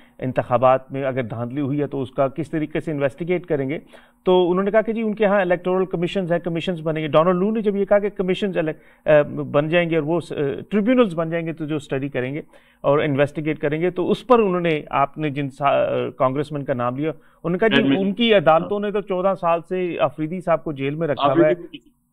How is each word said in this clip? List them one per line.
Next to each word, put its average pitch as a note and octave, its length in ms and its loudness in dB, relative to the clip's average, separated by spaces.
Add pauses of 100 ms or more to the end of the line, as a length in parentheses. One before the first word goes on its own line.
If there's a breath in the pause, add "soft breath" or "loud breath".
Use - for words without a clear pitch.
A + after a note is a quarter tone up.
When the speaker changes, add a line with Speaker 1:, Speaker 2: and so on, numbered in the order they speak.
(240 soft breath)
Speaker 1:
इंतखाबात B2+ 680 2
में C3+ 120 -6
अगर C3 200 -2
धांधली A#2+ 380 -6
हुई C#3+ 160 -2
है C#3+ 100 -2
तो C#3 120 -6
उसका C3+ 280 -2
किस D3 240 -6
तरीके D#3 300 -4
से E3 100 -6
इन्वेस्टिगेट D#3+ 540 -2
करेंगे। C#3 360 -2 (440 soft breath)
तो F#3 220 4
उन्होंने F#3+ 240 0
कहा G#3+ 100 4
कि A3 120 -2
जी A3+ 80 -4
उनके G#3+ 220 -2
यहाँ G3+ 220 4
इलेक्टोरल F3+ 400 0
कमीशंस F3 460 -2
हैं, F3 100 0
कमीशंस E3+ 380 -4
बनेंगे। D#3 280 -4
डोनाल्ड E3 320 4
लू G3+ 120 0
ने A3+ 100 -2
जब G3+ 140 0
ये G3 100 0
कहा G#3 140 4
कि G3+ 100 -2
कमीशंस F#3 460 -2
elec-, - 520 -6
अ, D3+ 160 8
बन C#3+ 460 -2
जाएंगे E3+ 260 2
और D#3+ 60 2
वो D#3+ 180 0
स-, - 140 -10
अ, C#3 280 -2 (100)
ट्रिब्यूनल्स A3 420 2
बन D#3+ 160 -4
जाएंगे E3 240 -4
तो D#3+ 120 -8
जो D3 140 -4
स्टडी C#3 300 -4
करेंगे C3+ 340 -6 (400 soft breath)
और C#3+ 200 2
इन्वेस्टिगेट C#3+ 560 0
करेंगे, D#3+ 320 -2
तो F3+ 140 -4
उस - 180 -2
पर B3 160 4
उन्होंने, E3+ 520 0
आपने C#3 400 -2
जिन C#3 180 -4
सा-, C3 400 0
अ, B2 200 -2 (100)
कांग्रेसमैन C#3+ 440 -2
का C3+ 100 -4
नाम B2 240 -2
लिया, D3+ 120 -4
उन्होंने - 480 -8
कहा A3+ 100 2
जी G#3+ 140 4
Speaker 2:
एडमिन C#3 180 2
Speaker 1:
उनकी G3+ 320 0
अदालतों E3+ 480 4
ने G3+ 120 -4
तो G3+ 100 -2
चौदह F#3+ 320 0
साल E3+ 280 0
से F3+ 360 -4
अफरीदी D#3 440 -2
साहब D#3+ 200 0
को E3 120 -6
जेल C#3 220 -4
में E3 120 -2
रखा C#3 260 2
हुआ D#3 140 4
है D#3 80 2
Speaker 2:
अफरीदी - 380 -18 (200)